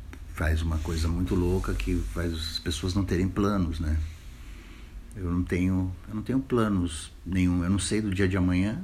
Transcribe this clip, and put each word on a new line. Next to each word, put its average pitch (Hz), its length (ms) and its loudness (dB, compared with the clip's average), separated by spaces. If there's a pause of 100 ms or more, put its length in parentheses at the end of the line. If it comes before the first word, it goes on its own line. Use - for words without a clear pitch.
(400)
faz 80 220 2
uma 82 160 0
coisa 80 280 0
muito 87 280 0
louca 90 400 2
que 90 220 0 (180)
faz 85 180 -2
as - 260 -6
pessoas 90 360 -2
não 98 100 2
terem 92 240 2
planos, 95 500 2
né? 78 200 0 (1160)
Eu 90 160 -4
não 90 140 2
tenho, 92 500 2 (140)
eu 107 60 -10
não 107 80 -4
tenho 131 180 0
planos 104 720 0 (140)
nenhum. 90 360 4
Eu 87 60 0
não 98 100 4
sei 107 220 0
do 101 140 0
dia 95 120 4
de 92 120 2
amanhã, 92 460 2